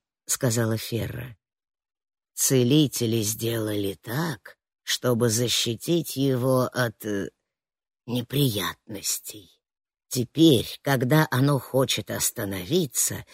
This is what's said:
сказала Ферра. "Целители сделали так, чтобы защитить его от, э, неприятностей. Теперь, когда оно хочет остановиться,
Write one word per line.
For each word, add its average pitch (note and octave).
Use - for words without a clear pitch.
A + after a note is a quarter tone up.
сказала A2+
Ферра. A#2
"Целители B2
сделали G#2+
так, D3
чтобы A#2+
защитить A#2+
его C3
от, B2
э, G2+
неприятностей. G#2+
Теперь, B2+
когда C3+
оно C3+
хочет -
остановиться, G#2